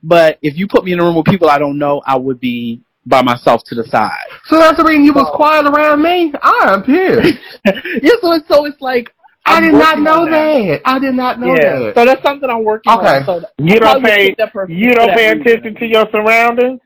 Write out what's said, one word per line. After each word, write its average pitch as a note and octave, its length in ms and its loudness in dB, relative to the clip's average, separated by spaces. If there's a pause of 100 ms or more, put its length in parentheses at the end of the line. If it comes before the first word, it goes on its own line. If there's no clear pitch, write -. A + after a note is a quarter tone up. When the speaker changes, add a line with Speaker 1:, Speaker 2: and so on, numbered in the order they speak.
Speaker 1:
But E3 380 2
if D3 160 -6
you F#3+ 100 -6
put A3+ 180 -2
me F#3 80 -6
in F3 60 -4
a F3 40 0
room E3+ 120 0
with D#3+ 100 -2
people E3+ 240 2
I C#3+ 80 2
don't C#3+ 220 -4
know, C#3+ 260 -2
I C3+ 120 -2
would B2+ 220 -6
be A#2+ 420 -8 (240)
by B2+ 180 2
myself B2 440 0
to C#3 80 -12
the A#2 100 -6
side. - 260 -2 (340)
Speaker 2:
So D#4 140 0
that's D#4+ 180 4
the E4 60 0
reason D#4 220 2
you D4 80 4
was C#4 140 2
Speaker 1:
So - 100 -4
Speaker 2:
quiet D4+ 280 2
around D4 380 0
me? E4+ 280 0 (120)
I E4+ 300 2
am G3 100 -2
pissed. D#4+ 560 0 (260)
Speaker 1:
<laughs> B3 380 -4
Yeah, D4 80 4 (100)
so E4+ 120 0
it's, D#4+ 140 -4
so D4 180 2
it's C#4+ 160 -12
like, B3+ 300 -6 (360)
Speaker 2:
I D#4+ 100 2
Speaker 1:
I'm E4 60 0
Speaker 2:
did E4 100 2
not D#4 240 4
Speaker 1:
working D4+ 60 -2
Speaker 2:
know D#4 180 2
Speaker 1:
on E4 100 -2
that. D4+ 520 0
Speaker 2:
that. - 60 -2
I C4 100 -2
did C4 160 -4
not B3+ 240 -4
know B3 160 0
Speaker 1:
Yeah. C4+ 240 2
Speaker 2:
that. A#3 160 -4
Speaker 1:
So A#3 100 4
that's C4 180 2
something C#4+ 260 -4
I'm A3+ 140 -4
working G#3+ 300 0
Speaker 2:
Okay. G3 260 2
Speaker 1:
on. C3+ 60 -6
So F3 160 -4 (160)
Speaker 3:
You E3 180 2
Speaker 1:
I A3 40 4
Speaker 3:
don't - 20 2
Speaker 1:
probably A#3 300 2
Speaker 3:
pay, G3+ 180 2
Speaker 1:
pick F#3+ 80 -8
that G#3+ 160 -4
person F#3 220 -10
Speaker 3:
you A3 160 0
Speaker 1:
for A#3+ 40 2
Speaker 3:
don't A#3 120 2
Speaker 1:
that A#3 100 0
Speaker 3:
pay A3 160 2
Speaker 1:
reason. G#3+ 140 -4
Speaker 3:
attention A3+ 280 -2
to A#3+ 120 -10
your A3 240 0
surroundings? A#3 760 0